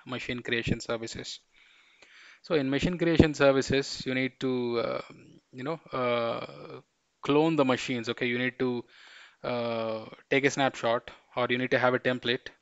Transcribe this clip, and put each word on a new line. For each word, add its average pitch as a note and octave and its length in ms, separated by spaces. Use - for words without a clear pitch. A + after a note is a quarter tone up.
machine B2 340
creation A#2 400
services. - 600
So - 140
in C3+ 140
machine E3 280
creation D#3+ 360
services, C3+ 720
you B2+ 100
need C3 240
to, B2 400
uh, - 220
you B2+ 120
know, D#3 160
uh, B2 880
clone D3+ 360
the C#3+ 80
machines. B2 440
Okay, A#2+ 160
you A#2+ 140
need B2+ 200
to, B2 260
uh, A#2 600
take C3+ 140
a C#3 40
snapshot, B2 600
or B2 140
you B2 80
need B2+ 140
to C3+ 60
have B2 160
a B2 60
template, B2 480